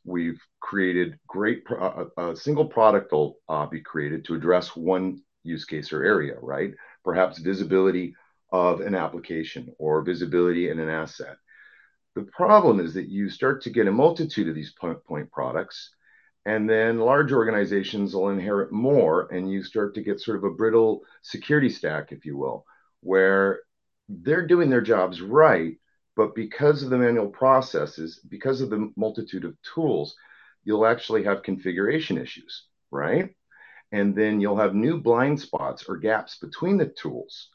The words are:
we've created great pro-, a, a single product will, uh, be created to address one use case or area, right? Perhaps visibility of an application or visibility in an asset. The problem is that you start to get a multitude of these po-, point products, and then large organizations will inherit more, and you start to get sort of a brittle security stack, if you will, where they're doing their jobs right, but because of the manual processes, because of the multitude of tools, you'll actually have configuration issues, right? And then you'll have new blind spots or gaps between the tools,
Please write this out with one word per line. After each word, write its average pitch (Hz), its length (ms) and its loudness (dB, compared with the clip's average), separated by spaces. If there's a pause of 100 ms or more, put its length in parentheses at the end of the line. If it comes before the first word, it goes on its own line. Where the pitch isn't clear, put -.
we've 85 340 -6 (200)
created 90 680 -2
great 107 380 -4
pro-, 92 520 -6
a, 87 140 -4
a 82 40 -8
single 143 300 -2
product 107 460 4
will, 76 240 0 (120)
uh, 76 200 -4
be 78 140 -12
created 73 440 -8
to 85 80 -8
address 90 420 0
one 92 440 -2 (240)
use 80 220 -8
case 78 280 -10
or 73 100 -2
area, 78 380 2
right? 69 320 -6 (300)
Perhaps 90 360 0
visibility 92 760 0 (340)
of 90 300 2
an 98 160 -2
application 80 840 -6
or 78 240 0
visibility 87 680 0
in 80 100 -4
an 80 100 -4
asset. 80 460 -8 (800)
The 101 80 -6
problem 175 560 6
is 82 160 -4
that 92 140 -6
you 98 200 -4
start 131 340 -2
to - 60 -8
get 110 180 2
a 95 40 2
multitude 151 560 2
of 80 80 -4
these 76 240 -12
po-, 82 280 -8
point 76 240 -10
products, 69 600 -8 (520)
and 107 220 0
then 113 300 2
large 135 360 2
organizations 101 840 0
will 98 140 0
inherit 98 420 -2
more, 107 600 2
and 95 200 -6
you 98 120 -4
start 101 320 -4
to 107 60 -8
get 104 200 -6
sort 107 160 -4
of 95 80 -4
a 92 60 -2
brittle 110 500 2 (200)
security 143 480 0
stack, 76 420 -6
if 73 140 -18
you 73 100 -10
will, 65 300 -6 (380)
where 95 580 4 (480)
they're 143 360 -2
doing 170 240 6
their 123 120 4
jobs 92 400 2
right, 101 560 4 (380)
but - 200 2
because 135 480 0
of 127 80 -4
the 127 80 2
manual 117 300 2
processes, 82 880 0 (100)
because 131 320 -4
of 117 80 -4
the 107 260 -4
multitude 101 480 -6
of 82 200 -10
tools, 110 520 -2 (480)
you'll 107 220 2
actually 113 380 0
have 98 180 -2
configuration 95 760 -2
issues, - 460 -16 (260)
right? 101 420 -2 (580)
And 101 240 0
then 107 240 2
you'll 101 200 0
have 101 160 2
new 139 260 0
blind 123 380 2
spots - 500 -8
or 92 80 -8
gaps 107 400 -4
between 190 400 -2
the 156 80 2
tools, - 680 -12